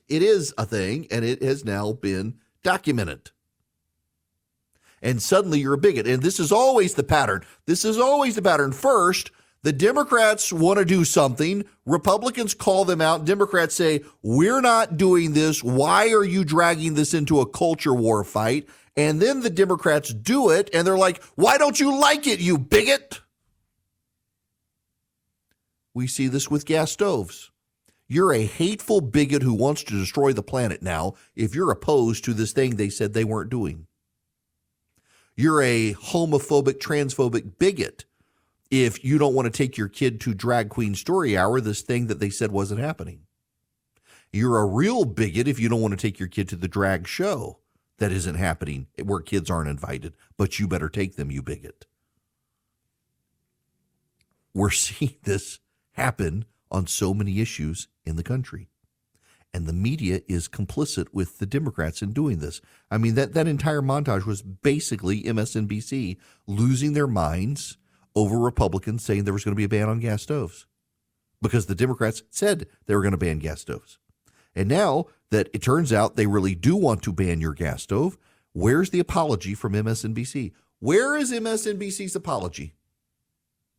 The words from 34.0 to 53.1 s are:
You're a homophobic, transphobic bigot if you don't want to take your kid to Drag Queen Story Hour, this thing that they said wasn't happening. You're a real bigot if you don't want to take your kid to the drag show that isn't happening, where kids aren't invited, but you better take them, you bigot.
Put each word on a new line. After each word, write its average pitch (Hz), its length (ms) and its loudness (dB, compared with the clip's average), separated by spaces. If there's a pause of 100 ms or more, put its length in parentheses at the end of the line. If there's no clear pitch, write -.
You're 151 220 4
a 117 320 2
homophobic, 143 840 0
transphobic 131 800 -2
bigot 170 460 0 (680)
if 127 340 2
you 143 140 4
don't 139 160 4
want 131 100 2
to 113 100 -4
take 143 220 -2
your 107 100 -2
kid 117 340 -2
to 117 120 -2
Drag 117 360 0
Queen 104 260 -4
Story 151 420 0
Hour, 107 240 2
this 107 220 -4
thing 120 240 -2
that 110 120 -4
they 101 120 -2
said 107 200 -4
wasn't 101 280 -2
happening. 90 400 -8 (1120)
You're 117 240 2
a 107 80 4
real 175 400 2
bigot 107 420 -2
if 127 120 -2
you 113 100 0
don't 113 120 0
want 107 100 0
to 98 100 -4
take 104 160 -4
your 92 100 -6
kid 90 220 -6
to 104 60 -10
the 87 120 -4
drag 95 400 -2
show 180 520 -6 (400)
that 104 120 0
isn't 90 220 -4
happening, 76 540 -4 (160)
where 101 160 -4
kids 87 320 -4
aren't 82 180 -2
invited, 71 460 -10 (220)
but - 220 -2
you 101 80 0
better 78 220 -4
take 95 280 -6
them, 69 120 -8
you 67 140 -8
bigot. - 420 -14 (2750)